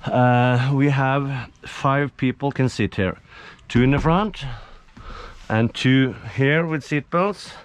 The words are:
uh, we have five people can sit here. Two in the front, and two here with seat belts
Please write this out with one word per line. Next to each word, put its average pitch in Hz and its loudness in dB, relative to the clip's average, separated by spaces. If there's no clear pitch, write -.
uh, 123 2
we 139 2
have 135 -2
five 139 -2
people 131 -2
can 131 0
sit 104 -2
here. 92 -2
Two 123 2
in 127 4
the 139 2
front, 180 0
and 113 0
two 131 2
here 147 2
with 156 -4
seat 147 -4
belts 185 -4